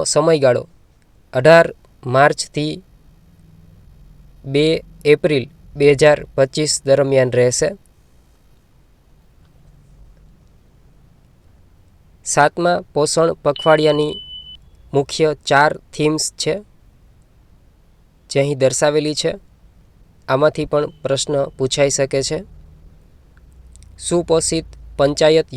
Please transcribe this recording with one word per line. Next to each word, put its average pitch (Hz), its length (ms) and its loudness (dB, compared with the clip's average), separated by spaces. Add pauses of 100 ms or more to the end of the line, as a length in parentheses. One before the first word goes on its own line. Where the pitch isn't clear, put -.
સમયગાળો 151 600 2 (720)
અઢાર 156 340 6 (380)
માર્ચથી 147 680 0 (1700)
બે 143 200 0 (400)
એપ્રિલ 147 400 2 (300)
બે 143 180 2
હજાર 147 260 4 (160)
પચીસ 147 380 -2 (120)
દરમિયાન 135 460 2
રહેશે. 123 380 0 (4000)
સાતમા 175 580 0 (100)
પોષણ 160 400 0
પખવાડિયાની 151 840 0 (760)
મુખ્ય 143 360 -2 (200)
ચાર 147 220 4 (220)
થીમ્સ 151 300 -2 (180)
છે, 156 120 -4 (1800)
જે - 100 -4
અહીં 139 220 -2
દર્શાવેલી 147 600 0
છે. - 100 -2 (960)
આમાંથી 147 440 -2
પણ 147 220 -2 (100)
પ્રશ્ન 139 320 -4 (220)
પૂછાઈ 135 400 -2
શકે 139 260 -2
છે. 156 140 -6 (1600)
સુપોષિત 165 720 -4 (300)
પંચાયત 156 600 2